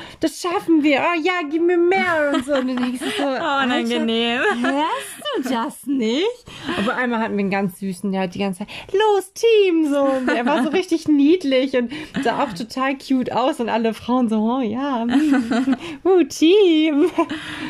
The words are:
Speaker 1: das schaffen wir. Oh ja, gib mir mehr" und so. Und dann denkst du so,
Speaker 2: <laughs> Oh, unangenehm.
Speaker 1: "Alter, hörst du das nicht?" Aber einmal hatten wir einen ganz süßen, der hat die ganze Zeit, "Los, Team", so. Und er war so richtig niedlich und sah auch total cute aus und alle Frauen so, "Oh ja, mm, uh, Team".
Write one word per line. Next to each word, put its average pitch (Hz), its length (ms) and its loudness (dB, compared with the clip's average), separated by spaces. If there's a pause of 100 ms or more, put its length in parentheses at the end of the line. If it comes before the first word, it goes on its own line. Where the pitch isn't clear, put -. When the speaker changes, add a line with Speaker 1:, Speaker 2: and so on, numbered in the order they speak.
(200)
Speaker 1:
das - 200 -2
schaffen 330 420 2
wir. 277 180 4
Oh 330 200 0
ja, 359 120 0 (180)
gib 320 160 0
mir 349 120 2
mehr" 339 560 2
und 254 100 -2
so. 285 80 -4
Und 254 160 0
dann 254 80 -2
denkst 247 240 -4
du 349 160 -4
so, 403 60 -2
Speaker 2:
<laughs> - 20 0
Oh, 277 400 -2
unangenehm. 233 800 -2
Speaker 1:
"Alter, 262 260 0
hörst 330 800 -4
du 262 60 -2
das 233 320 -6
nicht?" 277 580 -2 (320)
Aber 214 180 -2
einmal 240 260 -2
hatten 208 140 -2
wir 202 60 0
einen 196 100 0
ganz 196 300 -2
süßen, 190 320 -6
der 190 100 -2
hat 185 120 -4
die - 40 -8
ganze 196 220 -4
Zeit, 208 80 -10 (240)
"Los, 403 400 2
Team", 381 580 4
so. 277 120 2
Und 269 260 0
er 240 180 0
war 294 160 2
so 311 60 0
richtig 339 400 -2
niedlich 294 400 4 (280)
und 240 140 0 (320)
sah 233 200 0
auch 247 100 -2
total 262 460 -4
cute 262 340 -2
aus 262 280 0
und 226 80 -2
alle 220 260 0
Frauen 247 340 0
so, 220 120 0
"Oh 233 200 0
ja, 240 460 -2
mm, 254 680 2 (280)
uh, 359 200 6
Team". 320 840 4 (640)